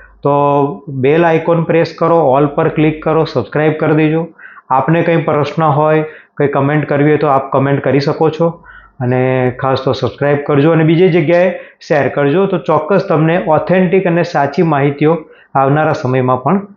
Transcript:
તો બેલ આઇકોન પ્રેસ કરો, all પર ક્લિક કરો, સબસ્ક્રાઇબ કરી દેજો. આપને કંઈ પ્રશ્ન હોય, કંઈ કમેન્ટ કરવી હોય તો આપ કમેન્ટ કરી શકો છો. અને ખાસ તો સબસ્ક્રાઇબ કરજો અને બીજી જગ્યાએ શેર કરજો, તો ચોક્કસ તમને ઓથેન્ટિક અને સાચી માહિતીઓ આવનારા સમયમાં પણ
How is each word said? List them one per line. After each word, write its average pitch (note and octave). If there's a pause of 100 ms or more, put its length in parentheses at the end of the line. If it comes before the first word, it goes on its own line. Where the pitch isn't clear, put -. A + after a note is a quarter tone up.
(240)
તો C#3+
બેલ C#3+
આઇકોન E3
પ્રેસ D#3+
કરો, D#3+
all D3
પર D3+
ક્લિક D3+
કરો, D#3
સબસ્ક્રાઇબ D3
કરી D3+
દેજો. D#3 (420)
આપને D3
કંઈ E3
પ્રશ્ન D3
હોય, D#3 (340)
કંઈ C#3+
કમેન્ટ C#3+
કરવી D3
હોય D3+
તો D3+
આપ C3+
કમેન્ટ C#3
કરી C3+
શકો D3+
છો. E3 (360)
અને B2+ (100)
ખાસ C3
તો C3+
સબસ્ક્રાઇબ C#3+
કરજો D3
અને D#3+
બીજી E3+
જગ્યાએ F3 (280)
શેર C#3+
કરજો, D3
તો F#3+
ચોક્કસ D#3+
તમને E3
ઓથેન્ટિક F3+
અને E3+
સાચી C#3+
માહિતીઓ D3+ (300)
આવનારા C#3+
સમયમાં B2+
પણ G3